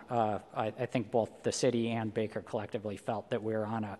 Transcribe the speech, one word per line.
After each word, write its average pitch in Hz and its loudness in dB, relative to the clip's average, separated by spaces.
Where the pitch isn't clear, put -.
uh, 107 2
I, 117 0
I 123 0
think 110 -2
both 110 4
the 117 2
city 117 2
and 110 -2
Baker 107 0
collectively 104 -4
felt 107 -4
that 113 0
we're 110 0
on 110 -2
a, 98 -6